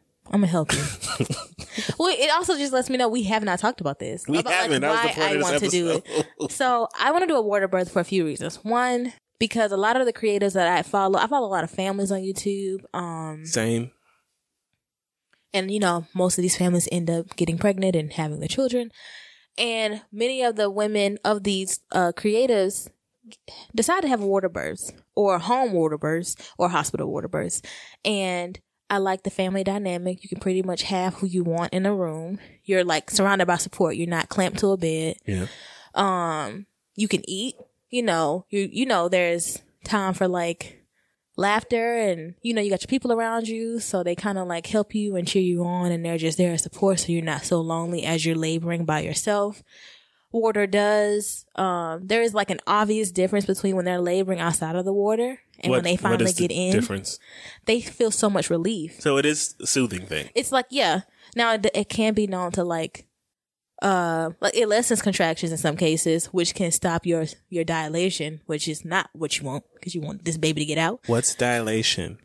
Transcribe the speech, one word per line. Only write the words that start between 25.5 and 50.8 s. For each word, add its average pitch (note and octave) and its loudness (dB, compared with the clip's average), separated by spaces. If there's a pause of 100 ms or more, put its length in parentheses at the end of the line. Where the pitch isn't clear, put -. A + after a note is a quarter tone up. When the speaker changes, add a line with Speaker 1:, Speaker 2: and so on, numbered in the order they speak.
Speaker 1:
water D#3+ 2
births D#3+ -2 (220)
or F3 4
hospital D#3 -2
water - -6
births. - -4 (420)
And F#3 -4 (320)
I G3+ 0
like F#3+ 0
the F#3+ -4
family F#3+ -2
dynamic. F#3 -4
You - -20
can - -8
pretty F#3+ 0
much F3+ -4
have F#3 -2
who - -4
you F3+ 0
want E3+ -2
in F#3 0
the G3+ 2
room. E3+ -4 (260)
You're, F#3 2
like, E3 0
surrounded G3 4
by F3 4
support. - 0
You're E3+ -2
not E3+ -2
clamped G3 0
to G3+ 2
a G3 4
bed. D#3+ -2
Speaker 2:
Yeah. F#2+ -2 (480)
Speaker 1:
Um, E3+ -2 (280)
you G#3 -2
can G3 -2
eat, G3+ -8 (320)
you B3 -2
know, E3 0
you, G3 -2
you A#3+ -2
know, F#3 2
there's F3 0 (240)
time G3 -2
for, F#3 2
like, E3+ -4 (520)
laughter A3+ 0
and, F3 -2
you A#3 -2
know, A3 0
you G3+ 0
got F#3 0
your - -10
people B3+ 0
around A3+ 0
you. A3+ -4
So F#3 -2
they F3 0
kinda, F#3+ -4
like, E3+ -6
help G#3 0
you G#3 -2
and F3 -2
cheer F#3+ 2
you F3 2
on, F3 0
and E3+ -2
they're E3+ -2
just D#3+ 0
there F3+ 4
as D#3+ 0
support. G3 2
So - -2
you're E3+ 0
not D3+ -2
so F3 2
lonely E3 -2
as D#3+ 0
you're D#3+ 2
laboring E3 -2
by D#3 2
yourself. G3+ -2 (680)
Water A3 2
does. G#3 2 (120)